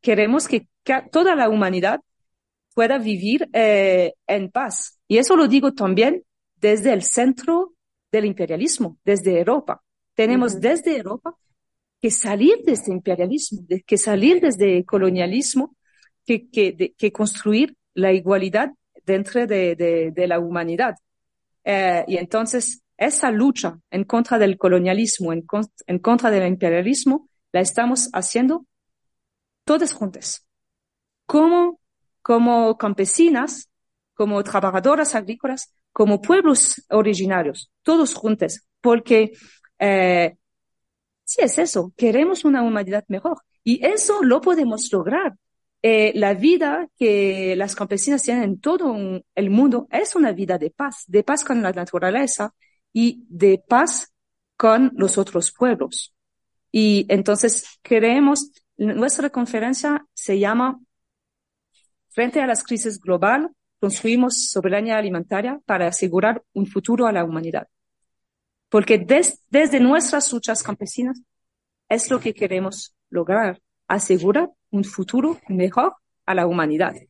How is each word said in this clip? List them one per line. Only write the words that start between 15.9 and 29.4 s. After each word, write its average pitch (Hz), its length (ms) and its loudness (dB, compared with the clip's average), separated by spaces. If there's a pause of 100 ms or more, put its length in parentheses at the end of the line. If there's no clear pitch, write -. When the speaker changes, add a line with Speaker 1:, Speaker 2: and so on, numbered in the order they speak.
Speaker 1:
que, - 240 -4
que, 190 240 0
de, 170 240 -4
que 208 140 0
construir 214 640 -2 (180)
la 190 180 2
igualdad 190 580 0 (360)
dentro 196 420 -2
de, 185 280 0
de, 165 360 -2
de 180 160 -2
la 170 120 0
humanidad. 170 560 -4 (680)
Eh, 190 440 0
y 185 100 -4
entonces 226 640 -4 (160)
esa 269 340 0
lucha 214 480 0 (100)
en 196 140 -4
contra 233 340 0
del 196 200 2
colonialismo, 185 720 0
en 165 120 -6
con-, 214 280 -6 (160)
en 180 120 -4
contra 240 300 2
del 190 180 2
imperialismo, 190 840 0 (220)
la 180 100 0
estamos 240 520 -2
haciendo 262 520 -2 (1000)